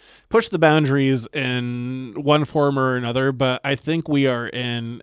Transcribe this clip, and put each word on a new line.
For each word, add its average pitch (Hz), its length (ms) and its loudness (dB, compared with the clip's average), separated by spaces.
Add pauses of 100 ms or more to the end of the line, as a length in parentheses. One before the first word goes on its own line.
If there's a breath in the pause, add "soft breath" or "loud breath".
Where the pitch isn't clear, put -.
(300 soft breath)
push 226 200 2
the 175 100 -2
boundaries 139 720 4
in 123 880 -6
one 147 240 2
form 143 320 0
or 131 180 2
another, 127 360 0
but 127 320 -2
I 143 100 -2
think 156 340 -4
we 139 200 2
are 120 200 -2
in 120 560 -6